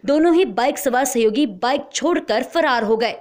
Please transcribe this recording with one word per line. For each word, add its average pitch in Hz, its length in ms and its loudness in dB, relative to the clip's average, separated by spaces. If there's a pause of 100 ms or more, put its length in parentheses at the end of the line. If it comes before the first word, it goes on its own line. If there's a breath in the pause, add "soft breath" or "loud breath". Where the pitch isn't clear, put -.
दोनों 311 300 4
ही 359 100 4
बाइक 247 320 -2
सवार 254 280 0
सहयोगी 233 400 0
बाइक 240 480 -4
छोड़कर 269 500 -2
फरार 262 400 0
हो 220 140 2
गए। 226 240 -2